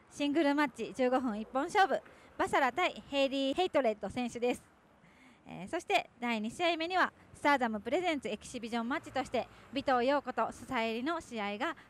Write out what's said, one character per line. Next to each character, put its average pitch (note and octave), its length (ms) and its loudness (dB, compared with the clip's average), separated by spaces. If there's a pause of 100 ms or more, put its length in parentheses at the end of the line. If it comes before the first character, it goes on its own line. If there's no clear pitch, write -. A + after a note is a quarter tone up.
(140)
シ C#4+ 120 -2
ン C#4+ 60 2
グ D#4 120 4
ル C#4+ 120 4
マ D4+ 80 2
ッ C#4+ 60 0
チ F#3 260 -8
十 B3+ 140 2
五 B3+ 100 2
分 A#3+ 180 -2
一 G#3+ 140 -6
本 C4+ 140 0
勝 F#4 240 4
負、 B3+ 120 0 (360)
バ F#4+ 100 0
サ E4 140 2
ラ B3+ 100 4
対 D4+ 380 -2
ヘ C#4 160 2
イ C4+ 40 2
リ C4+ 220 0
ー・ - 20 0
ヘ F4+ 120 2
イ F4+ 40 0
ト D4 120 2
レ A#3 100 4
ッ G#3+ 80 -2
ド F#3+ 100 -4
選 B3 200 -4
手 A#3 100 -10
で A#3 160 2
す。 - 80 -12 (800)
え D#3+ 220 -14
ー、 - 20 -16
そ E4 80 -4
し F4 80 -8
て - 240 0 (120)
第 A#3+ 180 -2
二 G#3+ 100 -4
試 F4+ 140 -6
合 E4+ 140 2
目 D#4+ 100 -4
に F#4 80 -2
は C#4+ 160 4 (240)
ス - 60 -20
タ C#4+ 120 4
ー C#4 40 6
ダ B3 100 0
ム G#3+ 140 -4
プ A#3 80 -10
レ D#4 120 2
ゼ E4+ 120 0
ン C#4 80 -4
ツ G#3+ 80 -6
エ G#3 80 -4
キ - 100 -16
シ B3 120 -10
ビ A3 100 -10
ジ A#3 80 -2
ョ A#3 60 -2
ン A3+ 40 -6
マ C#4 100 -2
ッ E4 40 -8
チ D4+ 100 -16
と C4 120 -2
し - 60 -14
て - 180 -2 (280)
尾 C#4 60 -2
藤 B3+ 260 2
陽 C#4 140 4
子 C4+ 100 -6
と A#3 120 0
須 - 220 -6
佐 B3 140 -4
恵 A3+ 220 -2
里 B3 40 -4
の E4 140 -2
試 A#3 220 -8
合 G3+ 160 -4
が D4+ 180 -4 (140)